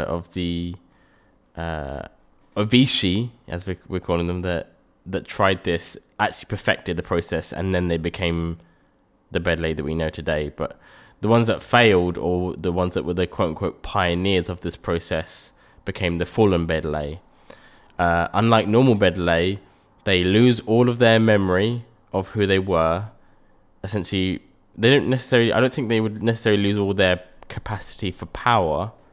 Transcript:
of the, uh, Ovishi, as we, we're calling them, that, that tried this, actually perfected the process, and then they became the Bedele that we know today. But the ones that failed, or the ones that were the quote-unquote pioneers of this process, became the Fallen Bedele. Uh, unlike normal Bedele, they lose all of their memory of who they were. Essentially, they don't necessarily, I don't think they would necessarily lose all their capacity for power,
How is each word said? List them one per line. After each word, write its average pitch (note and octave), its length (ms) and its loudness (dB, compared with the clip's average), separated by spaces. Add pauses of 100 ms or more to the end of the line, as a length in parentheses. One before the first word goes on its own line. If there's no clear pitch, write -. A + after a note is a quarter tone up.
of E2+ 240 -6
the, F2 420 -4 (840)
uh, D#2 460 -8 (540)
Ovishi, A2+ 760 2 (180)
as F2 180 -8
we, F#2 100 -6 (120)
we're F2+ 120 -4
calling E2+ 260 -2
them, F2 160 -4
that, F2+ 300 -4 (340)
that F#2+ 200 -6
tried G2 380 0
this, E2+ 320 -4 (220)
actually - 280 -2
perfected - 500 -2
the E2+ 60 -6
process, - 500 -4
and F#2+ 220 -2
then F2+ 140 0
they E2+ 80 0
became E2+ 640 -4 (720)
the - 100 -2
Bedele E2 360 -2
that D2 80 -6
we D#2 100 -4
know D#2+ 140 -2
today. D2+ 460 -4
But - 240 -8 (420)
the G#2 80 -2
ones A#2 200 4
that F#2 140 -2
failed, F#2 540 4
or F2+ 380 -2
the F2 180 -4
ones F2+ 220 -2
that D2+ 100 -2
were F2 100 -4
the F2+ 120 0
quote-unquote E2+ 560 -4
pioneers F#2 680 0
of F2 120 -8
this E2+ 160 -8
process, - 760 -6 (320)
became F2 340 -4
the E2+ 80 -2
Fallen F#2 400 2
Bedele. D#2 520 -4 (800)
Uh, E2+ 360 2
unlike A2 340 4
normal A#2+ 260 4
Bedele, F2+ 640 2 (460)
they F#2 180 2
lose A2+ 380 4
all A#2 280 2
of A#2 120 -2
their A2+ 180 6
memory G#2+ 680 2 (280)
of F#2+ 160 -2
who G#2 180 0
they F#2+ 140 4
were. F2 460 0 (760)
Essentially, F#2+ 580 -2 (360)
they A2+ 140 4
don't C3+ 180 4
necessarily, A#2+ 440 2
I - 80 2
don't B2+ 120 2
think B2+ 160 -4
they A2+ 120 2
would G#2+ 220 -4
necessarily A2 400 2
lose G2+ 160 0
all G2 160 0
their F#2 280 2 (260)
capacity - 640 -8
for - 140 -12
power, F#2+ 680 0 (200)